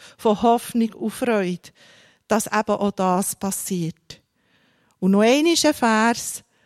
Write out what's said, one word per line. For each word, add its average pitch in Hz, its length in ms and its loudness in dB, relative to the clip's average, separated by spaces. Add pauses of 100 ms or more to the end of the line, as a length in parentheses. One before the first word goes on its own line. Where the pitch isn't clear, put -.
(160)
von 214 260 0
Hoffnung 233 520 0
und 220 160 -6
Freude, 202 600 -4 (580)
dass 214 180 0
eben 214 240 -2
auch 202 220 0
das 185 440 -2
passiert. - 840 -8 (800)
Und 185 140 0
noch 196 80 4
einmal 285 320 4
ein 302 220 2
Vers. 226 680 0 (240)